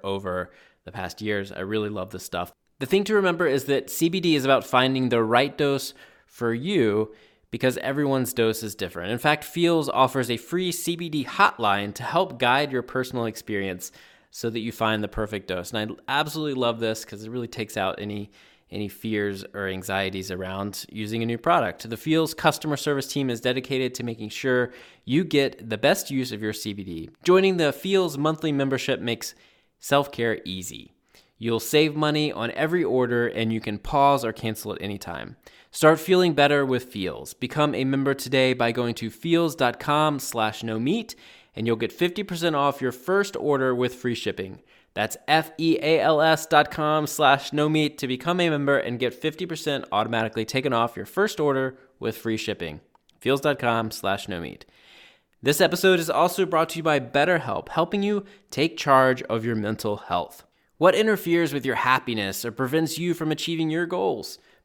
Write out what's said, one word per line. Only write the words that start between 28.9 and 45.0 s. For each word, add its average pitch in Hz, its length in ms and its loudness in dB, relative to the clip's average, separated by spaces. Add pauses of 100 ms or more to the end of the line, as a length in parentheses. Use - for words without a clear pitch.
makes 117 340 -4 (440)
self-care 123 680 0
easy. 87 480 -10 (460)
You'll 113 220 -2
save 151 340 4
money 151 380 0
on 117 180 -6
every 160 320 0
order, 120 460 2
and 113 240 0
you 110 80 -2
can 104 180 -6
pause 139 460 4
or 113 80 -2
cancel 110 400 -6
at - 100 -8
any 101 160 -6
time. 76 380 -12 (340)
Start 156 300 6
feeling 180 320 4
better 143 340 4
with 127 180 0
Feels. 80 500 -6
Become 147 400 0
a 120 100 -2
member 135 300 0
today 131 400 2
by 120 180 2
going 120 240 -2
to 113 140 -6
feels 165 440 2
dot 123 240 0
com 151 400 2
slash 110 460 -2
no 110 160 -2
meat, 208 340 -2 (400)
and 110 120 -4
you'll 233 100 2
get 117 160 -4
fifty 180 300 -2
percent 170 340 -2
off 139 240 2
your 127 120 0
first 196 440 -2
order 131 380 2
with 123 200 0
free 123 200 -2
shipping. 98 480 -6 (320)
That's 104 240 -2 (100)